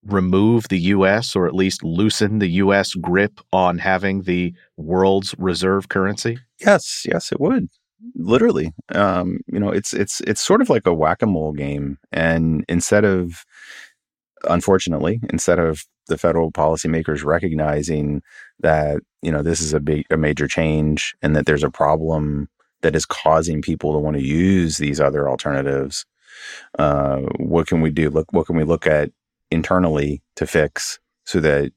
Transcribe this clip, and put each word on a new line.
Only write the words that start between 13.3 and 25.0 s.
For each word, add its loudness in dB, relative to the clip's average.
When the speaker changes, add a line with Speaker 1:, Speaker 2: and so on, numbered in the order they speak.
Speaker 2:
unfortunately, 0
instead 0
of 0
the -4
federal 0
policymakers -2
recognizing -2
that, 2
you -2
know, 0
this 0
is -4
a 0
big, -2
a 0
major 0
change 0
and 2
that 2
there's 2
a 0
problem 0
that 0
is 0
causing 0
people -2
to 0
want -2
to -2
use 2
these -2